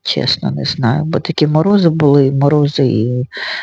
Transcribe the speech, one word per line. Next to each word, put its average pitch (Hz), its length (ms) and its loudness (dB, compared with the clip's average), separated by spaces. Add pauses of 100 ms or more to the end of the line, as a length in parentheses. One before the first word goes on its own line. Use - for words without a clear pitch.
Чесно, - 480 -4
не 69 140 -6
знаю. 131 400 -2
Бо 165 160 -2
такі 160 260 -2
морози 180 420 2
були, 147 420 4
морози 143 560 0
і 123 420 0 (340)